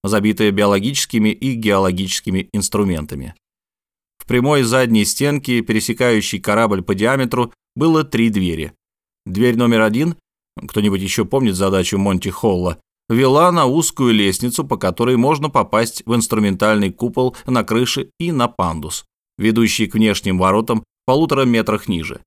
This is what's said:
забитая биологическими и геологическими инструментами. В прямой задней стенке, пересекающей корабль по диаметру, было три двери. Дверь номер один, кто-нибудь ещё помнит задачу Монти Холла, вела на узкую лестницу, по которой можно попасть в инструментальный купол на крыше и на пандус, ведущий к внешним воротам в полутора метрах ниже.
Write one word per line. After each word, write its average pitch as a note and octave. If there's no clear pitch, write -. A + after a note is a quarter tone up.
забитая G#2
биологическими G#2
и C3
геологическими F#2+
инструментами. E2+
В -
прямой C3
задней A#2
стенке, C3+
пересекающей A2
корабль G#2
по G2+
диаметру, A#2+
было D#3
три A#2
двери. E2+
Дверь A2
номер A#2
один, C3
кто-нибудь G2+
ещё G2
помнит A2+
задачу F#2+
Монти G2
Холла, F2+
вела C3+
на D#3+
узкую C3+
лестницу, G#2+
по A#2
которой A#2
можно C#3+
попасть A2+
в A2+
инструментальный G#2+
купол B2+
на B2
крыше A#2+
и E3+
на A#2+
пандус, D#2+
ведущий A2
к -
внешним G2+
воротам G#2+
в -
полутора C3+
метрах A2
ниже. D#2+